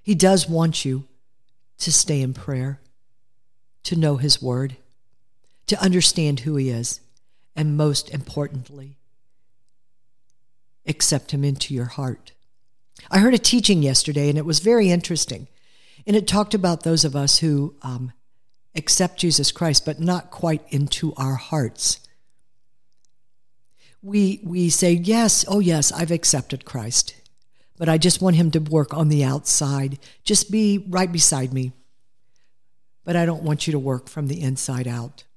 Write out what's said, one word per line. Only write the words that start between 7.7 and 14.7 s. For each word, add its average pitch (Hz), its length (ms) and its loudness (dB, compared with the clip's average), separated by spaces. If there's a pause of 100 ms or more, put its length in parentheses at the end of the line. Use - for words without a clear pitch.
most 147 320 0
importantly, 139 880 -10 (1900)
accept - 460 -2
him 139 120 -2
into 139 300 -4
your 120 260 -6
heart. 131 320 -8 (800)
I 180 80 4
heard 240 160 6
a 226 40 4
teaching 202 440 2
yesterday, 143 460 2
and 147 100 0
it 156 60 -4
was 160 160 0
very 214 300 4